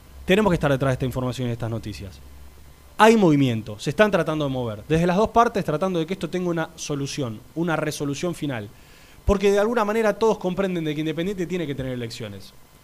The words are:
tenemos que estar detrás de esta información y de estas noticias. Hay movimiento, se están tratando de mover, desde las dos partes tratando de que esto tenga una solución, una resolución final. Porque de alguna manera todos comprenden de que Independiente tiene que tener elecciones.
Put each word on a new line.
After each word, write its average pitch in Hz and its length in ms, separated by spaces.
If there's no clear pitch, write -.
tenemos 196 260
que 170 40
estar 151 160
detrás 135 200
de 127 40
esta 131 120
información 127 400
y - 20
de 120 60
estas 117 160
noticias. 104 480
Hay 226 180
movimiento, 135 640
se - 120
están 208 200
tratando 160 340
de 139 60
mover, 117 380
desde 165 180
las 175 100
dos 214 140
partes 233 340
tratando 175 360
de 156 60
que 175 80
esto 180 140
tenga 180 220
una 165 260
solución, 139 640
una 165 220
resolución 151 580
final. 120 340
Porque 202 280
de 202 60
alguna 220 260
manera 208 340
todos 220 200
comprenden 180 460
de 151 100
que 156 60
Independiente 170 460
tiene 175 200
que 143 80
tener 131 180
elecciones. 113 600